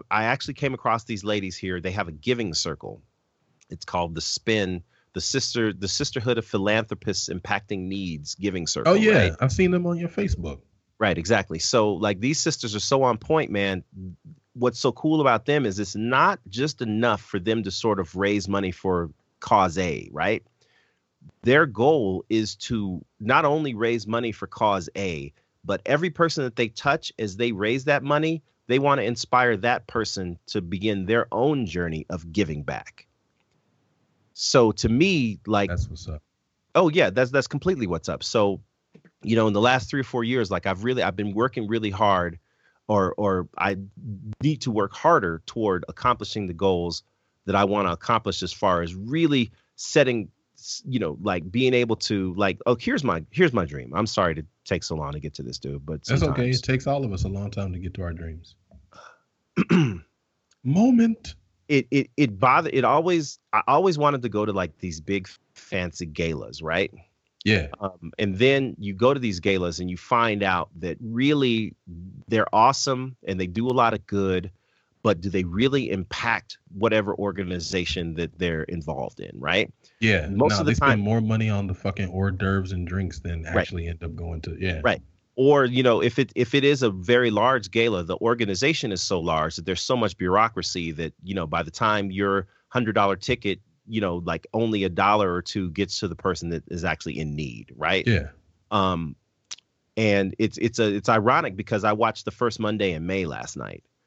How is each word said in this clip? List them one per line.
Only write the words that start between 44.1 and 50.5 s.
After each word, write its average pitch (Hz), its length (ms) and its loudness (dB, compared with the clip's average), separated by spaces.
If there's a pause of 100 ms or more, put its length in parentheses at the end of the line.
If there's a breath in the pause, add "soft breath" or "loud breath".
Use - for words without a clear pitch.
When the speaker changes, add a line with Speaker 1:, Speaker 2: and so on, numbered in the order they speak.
Speaker 1:
need 143 200 0
to 123 100 -2
work 104 220 0
harder 101 520 2
toward 98 440 0
accomplishing 110 580 -2
the 87 60 -8
goals 87 500 0 (420)
that 98 100 0
I 98 100 4
wanna 98 260 0
accomplish 107 520 0
as 87 100 -6
far 90 280 2
as 85 140 -6
really 135 560 -2 (240)
setting, 123 540 2 (280)